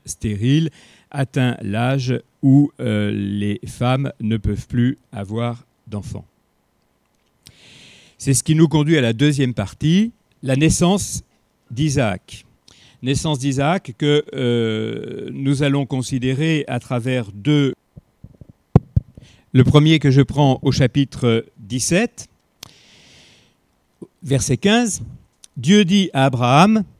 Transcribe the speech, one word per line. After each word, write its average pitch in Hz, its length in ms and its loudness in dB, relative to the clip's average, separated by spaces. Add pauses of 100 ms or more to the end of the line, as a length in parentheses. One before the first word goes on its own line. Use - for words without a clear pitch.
stérile, 127 640 -2 (440)
atteint 127 460 -2
l'âge 123 580 -2 (240)
où, 143 380 4
euh, 104 320 -2
les 101 540 -4
femmes 131 540 -4
ne 110 180 -2
peuvent 104 280 -6
plus 123 300 -2 (160)
avoir 117 540 -8 (200)
d'enfants. - 380 -12 (1900)
C'est - 160 -2
ce 127 100 0
qui 156 120 0
nous 160 120 6
conduit 151 300 2
à 143 60 2
la 117 100 2
deuxième 135 400 0
partie, 160 600 -2 (300)
la 131 140 -2
naissance 175 680 0 (480)
d'Isaac. 127 760 -4 (560)
Naissance 139 380 -2
d'Isaac 139 580 -2
que, 147 340 0
euh, 113 1000 -4
nous 139 280 -2
allons 139 220 0
considérer 131 840 -2
à 123 140 -6
travers 123 520 -4
deux. 139 420 0 (1800)
Le 127 120 6
premier 156 340 6
que 143 120 2
je 135 120 6
prends 135 400 0
au 139 100 2
chapitre 123 720 0 (140)
dix-sept, 127 680 -4 (1900)
verset 127 340 -2
quinze, 214 460 0 (560)
Dieu 190 260 4
dit 190 300 2
à 135 100 2
Abraham : « 139 600 4 (160)